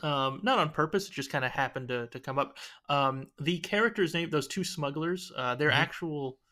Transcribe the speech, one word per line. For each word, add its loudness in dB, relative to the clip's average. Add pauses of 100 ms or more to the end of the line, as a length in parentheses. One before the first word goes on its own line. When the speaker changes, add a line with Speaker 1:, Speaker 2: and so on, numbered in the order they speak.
Speaker 1:
um, 0
not 4
on 2
purpose, 0
it -16
just -6
kinda 0
happened -2
to, -2
to -14
come -4
up. -2 (320)
Um, 2 (120)
the 0
characters' 2
name, -2
those 0
two -4
smugglers, -2
uh, 0
their 4
Speaker 2:
Mm-hmm. 6
Speaker 1:
actual, -2 (140)